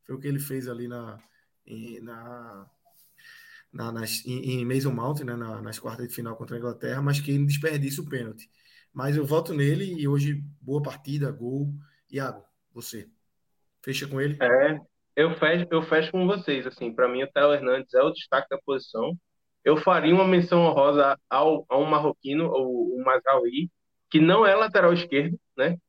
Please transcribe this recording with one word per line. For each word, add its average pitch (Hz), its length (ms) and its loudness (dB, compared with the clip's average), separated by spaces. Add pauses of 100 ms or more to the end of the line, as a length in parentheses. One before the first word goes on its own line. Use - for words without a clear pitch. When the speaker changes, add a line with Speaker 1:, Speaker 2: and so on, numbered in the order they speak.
Speaker 1:
Foi 135 120 -12
o 135 40 -14
que 139 80 -10
ele 143 120 -4
fez 135 280 -8
ali 120 200 -10
na, 117 340 -14 (440)
em, 113 360 -16
na, 117 680 -18 (1000)
na, 117 200 -10
nas, 113 340 -8
em, 127 360 -6
em 120 40 -4
Mason 131 260 -2
Mount, 127 300 -4
né, 123 140 -8
na, 113 260 -10
nas 110 180 -12
quartas 117 280 -10
de - 60 -12
final 117 220 -10
contra - 200 -12
a 120 40 -8
Inglaterra, 120 420 -6
mas 143 180 0
que 143 120 -4
ele 143 140 2
desperdiça 143 560 -2
o 147 80 -12
pênalti. 117 400 -10 (440)
Mas 139 220 -4
eu 147 100 0
voto 170 280 -2
nele 160 440 -2
e 147 100 -4
hoje, 143 360 0 (160)
boa 135 240 -6
partida, 139 480 -6
gol. 131 420 -6 (380)
Iago, 135 320 -8 (300)
você. 113 360 -16 (720)
Fecha 135 260 -6
com 135 120 -6
ele? 147 220 -2
Speaker 2:
É, 135 380 4 (360)
eu 160 220 4
fecho, 170 340 2
eu 160 100 2
fecho 160 300 0
com 185 160 2
vocês, 156 400 -2
assim, 120 260 -8
pra 123 140 2
mim 123 160 -2
o 135 80 -8
Theo 147 220 4
Hernandes 131 400 -2
é 127 80 6
o 156 100 4
destaque - 380 -4
da - 160 -6
posição. 135 520 -4 (460)
Eu 151 140 6
faria 160 360 4
uma 190 140 6
menção 175 340 4
honrosa 143 560 4 (120)
ao, 147 400 2
a 127 80 2
um 147 80 4
marroquino, 151 600 0
o, 123 500 -2
o 127 80 -6
Mazraoui, 131 640 2 (420)
que 156 80 4
não 185 260 6
é 196 80 6
lateral 202 400 4
esquerdo, 170 460 -2 (180)
né? 160 200 0 (120)